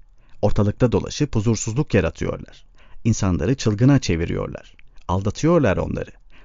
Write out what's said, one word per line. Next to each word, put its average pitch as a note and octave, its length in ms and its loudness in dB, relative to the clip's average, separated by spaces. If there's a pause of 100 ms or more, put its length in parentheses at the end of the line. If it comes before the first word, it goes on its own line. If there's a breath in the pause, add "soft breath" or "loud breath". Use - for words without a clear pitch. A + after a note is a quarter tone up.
(400)
"Ortalıkta G#2+ 500 2
dolaşıp - 440 -2
huzursuzluk A2+ 580 -2
yaratıyorlar. - 720 -2 (380 soft breath)
İnsanları G2+ 520 0
çılgına B2 440 4
çeviriyorlar. - 760 -4 (320)
Aldatıyorlar G#2 680 2
onları. - 340 -6 (340 soft breath)